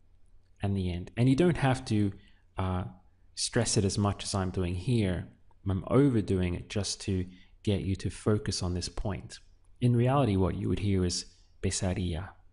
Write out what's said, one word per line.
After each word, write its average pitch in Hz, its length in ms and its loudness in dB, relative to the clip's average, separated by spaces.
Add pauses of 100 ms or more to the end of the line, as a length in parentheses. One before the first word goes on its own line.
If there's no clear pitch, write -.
(600)
and 98 140 0
the 92 160 0
end. 87 260 -6
And 123 120 4
you 135 60 6
don't 170 220 4
have 131 280 0
to, 104 260 2 (460)
uh, 92 260 -2 (520)
stress - 420 0
it 101 80 2
as 95 120 0
much 101 260 0
as - 120 -6
I'm 92 160 -2
doing 90 240 -2
here. 95 520 0 (420)
I'm 95 180 -2
overdoing 98 680 4
it - 140 -10
just - 320 -4
to 92 240 -2 (380)
get 101 180 0
you 95 160 0
to - 120 -4
focus 104 540 -2
on 90 100 -2
this 90 160 -4
point. - 500 -8 (400)
In 123 160 4
reality, 123 400 4
what 95 200 2
you 98 140 -2
would 98 100 0
hear 95 260 2
is 87 200 -2 (360)
besaria. 92 680 -2 (240)